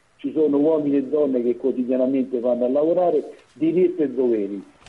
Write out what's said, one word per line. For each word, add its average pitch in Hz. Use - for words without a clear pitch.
ci 135
sono 147
uomini 147
e 135
donne 131
che 120
quotidianamente 127
vanno 120
a 123
lavorare, 156
diritti 165
e 135
doveri. 110